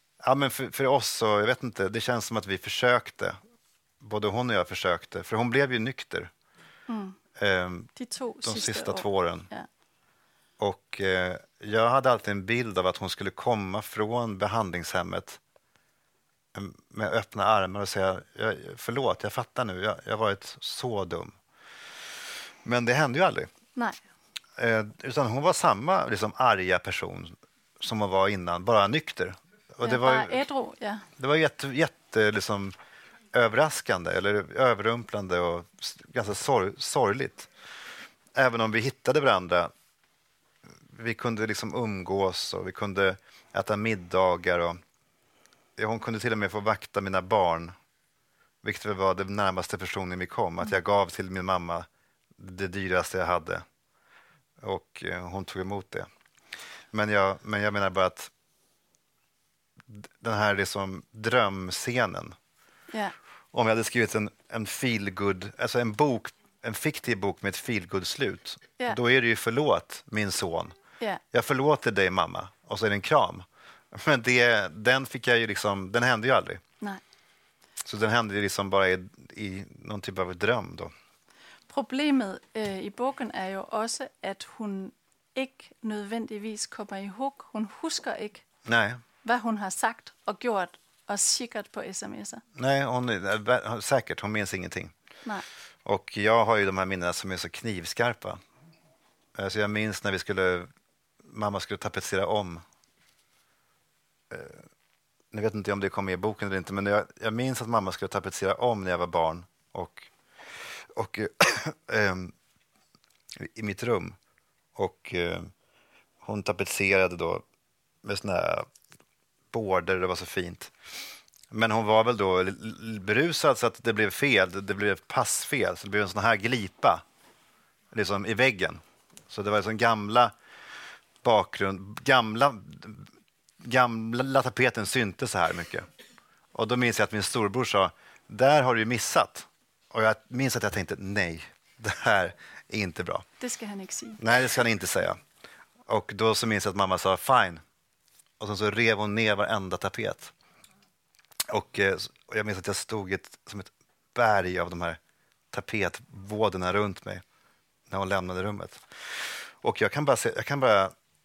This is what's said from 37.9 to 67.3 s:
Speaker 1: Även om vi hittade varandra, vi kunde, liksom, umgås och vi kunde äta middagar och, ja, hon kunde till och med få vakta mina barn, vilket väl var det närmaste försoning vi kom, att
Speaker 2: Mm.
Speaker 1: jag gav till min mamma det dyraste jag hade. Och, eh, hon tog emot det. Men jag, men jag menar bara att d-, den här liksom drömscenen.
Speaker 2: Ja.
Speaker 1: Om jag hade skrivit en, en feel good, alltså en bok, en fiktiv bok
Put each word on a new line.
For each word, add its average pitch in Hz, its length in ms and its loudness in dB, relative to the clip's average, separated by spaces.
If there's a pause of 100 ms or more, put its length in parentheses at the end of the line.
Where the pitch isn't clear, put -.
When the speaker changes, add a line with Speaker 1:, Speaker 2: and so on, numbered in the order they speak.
Speaker 1:
Även 123 260 4
om 110 120 2
vi 113 80 2
hittade 131 400 0
varandra, 90 500 4 (1300)
vi 117 160 -4
kunde, 113 320 -2
liksom, 110 280 -4
umgås 95 800 -2
och 92 140 -6
vi 95 40 -8
kunde 95 440 0 (360)
äta 98 240 -2
middagar 90 800 2
och, 87 180 0 (1000)
ja, 107 100 -2
hon 110 120 -2
kunde 110 220 -6
till 117 120 -2
och 107 60 0
med 98 140 -2
få 107 80 -4
vakta 104 400 -2
mina 95 220 0
barn, 90 500 2 (880)
vilket - 260 -8
väl 104 80 -2
var 95 200 2
det 95 100 -4
närmaste 95 540 -2
försoning 92 400 -6
vi 90 80 -6
kom, 90 320 -4
att 90 80 -2
Speaker 2:
Mm. 104 100 -2
Speaker 1:
jag 92 80 0
gav 101 220 4
till 92 240 -8
min 92 140 -6
mamma 87 400 -2 (520)
det 95 320 -8
dyraste 92 500 -2
jag 87 80 0
hade. 85 360 -2 (1000)
Och, - 420 -8
eh, 90 240 -6
hon 92 160 -8
tog 95 180 -8
emot 98 280 -8
det. - 160 -6 (880)
Men 107 140 0
jag, 98 340 4
men 104 200 -2
jag 104 100 2
menar 101 180 2
bara 92 160 4
att - 240 -6 (1600)
d-, 104 220 -18 (100)
den 113 160 -4
här 104 200 4
liksom 98 560 -2
drömscenen. 107 1200 0 (580)
Speaker 2:
Ja. 208 180 -4 (400)
Speaker 1:
Om 117 160 2
jag 110 80 6
hade 113 100 0
skrivit 113 300 0
en, 107 160 -2 (180)
en 113 180 -6
feel 107 440 -2
good, 98 480 -4
alltså 120 220 0
en 113 120 0
bok, 127 360 0 (340)
en 113 120 -6
fiktiv 120 440 -2
bok 95 240 -4